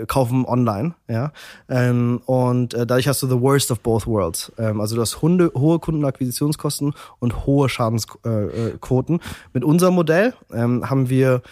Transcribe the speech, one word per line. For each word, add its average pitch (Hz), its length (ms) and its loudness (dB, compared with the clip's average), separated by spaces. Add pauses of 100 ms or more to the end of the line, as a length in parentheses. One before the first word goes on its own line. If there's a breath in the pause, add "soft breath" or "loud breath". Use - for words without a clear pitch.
kaufen 127 360 0
online, 120 520 0 (100)
ja, 117 260 -4 (360 loud breath)
ähm, 123 580 0
und, 123 480 0
äh, 120 100 -2
dadurch 123 220 2
hast 139 160 0
du 135 60 -2
the 127 120 2
worst 139 300 2
of 120 80 -2
both 113 300 0
worlds. 95 500 -2
Ähm, 107 220 -2
also 107 160 -4
du 120 40 2
hast - 220 -4
Hunde, 170 320 4
hohe 156 240 2
Kundenakquisitionskosten 147 1120 -2 (280 loud breath)
und - 260 -4
hohe 139 220 4
Schadensquoten. 113 840 -4
äh, 113 200 -4
äh, - 100 -10
Quoten. 131 400 0 (320 loud breath)
Mit 127 100 -2
unserem 175 320 4
Modell, 175 400 2 (180)
ähm, 117 380 0
haben 135 180 2
wir, 131 440 2